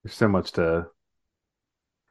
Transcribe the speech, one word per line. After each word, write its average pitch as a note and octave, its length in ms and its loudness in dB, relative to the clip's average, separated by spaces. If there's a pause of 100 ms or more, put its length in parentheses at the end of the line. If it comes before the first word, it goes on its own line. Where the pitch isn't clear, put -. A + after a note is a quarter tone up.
There's - 100 -14
so A#2 140 2
much F#2+ 260 0
to, E2 340 0 (1200)